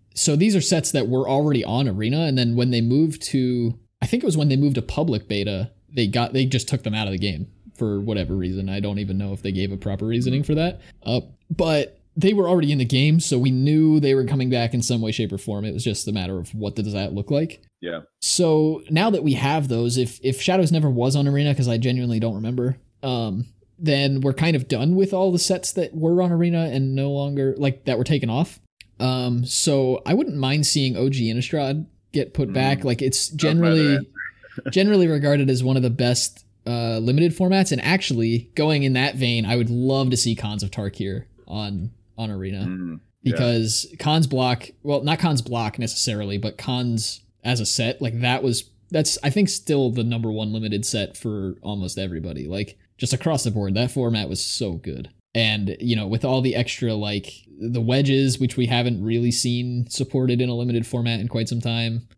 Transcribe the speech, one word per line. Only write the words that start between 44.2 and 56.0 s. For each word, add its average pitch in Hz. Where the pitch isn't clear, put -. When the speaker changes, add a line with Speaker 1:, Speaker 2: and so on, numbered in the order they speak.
Speaker 1:
block, 127
well, 143
not 160
Khans 147
block 117
necessarily, 104
but 104
Khans 123
as 120
a 104
set, 120
like, 117
that 123
was, 123
that's, 156
I 143
think, 196
still 135
the 117
number 117
one 107
limited 107
set -
for 98
almost 98
everybody. 80
Like, 98
just -
across 147
the 113
board, 98
that 123
format 113
was 92
so 101
good. 67
And, 107
you 120
know, 104